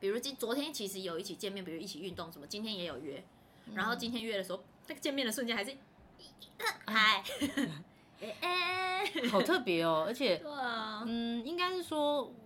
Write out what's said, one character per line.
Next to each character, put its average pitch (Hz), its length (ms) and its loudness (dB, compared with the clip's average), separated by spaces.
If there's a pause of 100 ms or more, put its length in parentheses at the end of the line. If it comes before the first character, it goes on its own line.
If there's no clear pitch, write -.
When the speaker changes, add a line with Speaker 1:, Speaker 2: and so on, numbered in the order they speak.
Speaker 1:
比 196 80 -2
如 220 100 2
今-， 269 180 -6
昨 226 160 -2
天 285 200 -2
其 208 160 -4
实 190 140 -8
有 170 140 -4
一 180 60 -4
起 190 140 -8
见 196 160 -4
面， 196 120 -6
比 170 60 -8
如 165 80 -6
一 208 80 -8
起 151 140 -10
运 180 120 -6
动 165 200 -10
什 - 40 -16
么， 143 80 -14
今 208 160 -8
天 220 160 -4
也 175 100 -4
有 139 120 -6
约。 143 260 -8 (420)
Speaker 2:
嗯。 214 100 -10
Speaker 1:
然 190 100 2
后 233 80 0
今 233 160 -4
天 233 100 -2
约 220 160 -2
的 190 60 0
时 185 80 -6
候， 185 140 -6 (240)
那 311 80 -4
个 - 40 -16
见 285 140 0
面 277 100 2
的 220 60 2
瞬 240 160 -2
间 226 100 0
还 202 80 0
是， 269 60 -6 (1160)
Speaker 2:
哎。 214 360 6
Speaker 1:
嗨。 - 20 -6 (460)
<laughs> - 500 -14
哎， 226 200 -8
哎。 359 920 2
Speaker 2:
好 202 100 6
特 359 200 6
别 165 240 4
哦， 160 240 6
而 226 40 0
且， 220 260 4
Speaker 1:
对 302 120 -10
啊。 226 560 -4
Speaker 2:
嗯， 233 400 -2
应 330 100 -4
该 359 160 2
是 359 120 0
说， 294 480 2 (140)